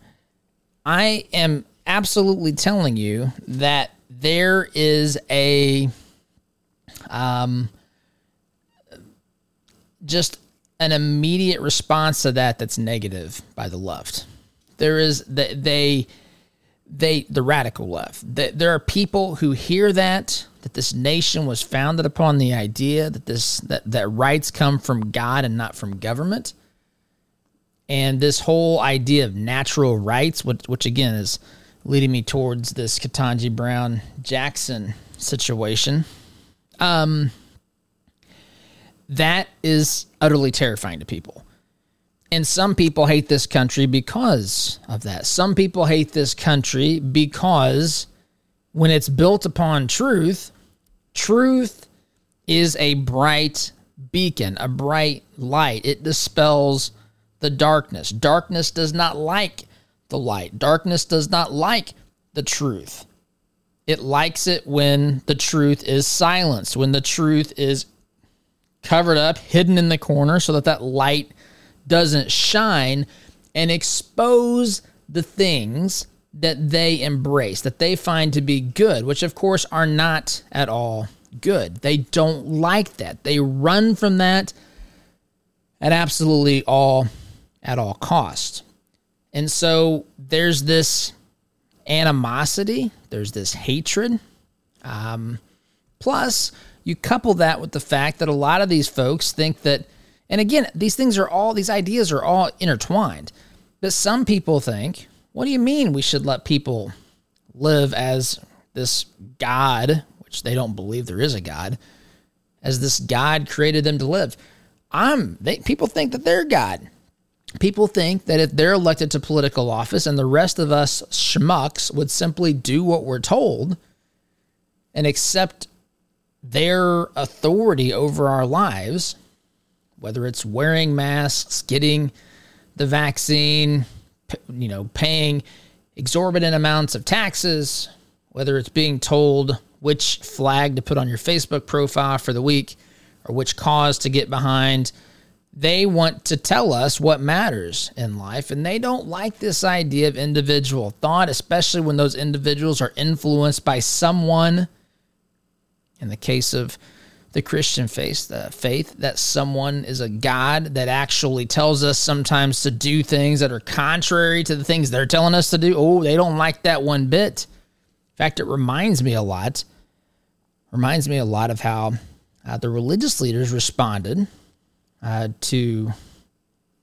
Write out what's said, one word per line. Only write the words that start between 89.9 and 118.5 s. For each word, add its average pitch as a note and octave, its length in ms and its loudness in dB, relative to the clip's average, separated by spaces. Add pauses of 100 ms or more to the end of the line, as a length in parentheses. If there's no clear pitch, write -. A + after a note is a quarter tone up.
there's D#3 460 0
this D#3+ 480 2 (760)
animosity, D#3 1040 0 (200)
there's G#2 220 -8
this G2 220 -6
hatred. G#3 640 -2 (640)
Um, A2+ 560 -8 (600)
plus, - 540 -2 (360)
you E3+ 80 -4
couple A#3 380 0
that E3 260 2
with - 120 -10
the D3 80 -6
fact C#3+ 380 -2
that D#3+ 100 0
a D3+ 40 0
lot D3 300 2
of G3 80 0
these D#3 180 2
folks C#3 420 -2
think D#3 300 -2
that, C#3+ 240 0 (460)
and G#3 100 0
again, A#3 340 2
these F#3+ 220 -2
things B3 220 2
are F#3+ 100 2
all, G3+ 240 0
these G3 160 -2
ideas G3+ 420 0
are C#3 120 0
all F3+ 280 2 (100)
intertwined. D3 680 -2 (520)
But F#3 100 -2
some A#3 320 0
people F3 340 2
think, B2 480 -6 (260)
"What B3 120 -6
do C#4 60 0
you C4 80 2
mean B3+ 340 2
we C#3 80 -2
should C#3 240 0
let C#3 220 -4
people B2+ 460 -2 (600)
live C#3+ 400 2
as C3 480 -2 (320)
this - 320 -4 (340)
God," C3 640 2 (180)
which - 240 -12
they A#2 100 -4
don't A#2+ 220 -4
believe A2 280 -8
there F#2+ 160 -8
is C#3 140 0
a G2 80 -6
God, F2 340 -8 (840)
"as C3 180 -2
this C3+ 200 0
God C#3 500 0
created D3+ 340 0
them D3+ 140 0
to C3+ 80 -2
live?" E3 280 -2 (560)
I'm, F#3+ 520 0
they, E3 160 -4
people - 300 -2
think C#3+ 240 -2
that - 120 -8
they're F3 220 2
God. A2 420 -2 (720)
People G3+ 260 4
think F#3+ 380 0
that D#3 160 2
if D3+ 120 2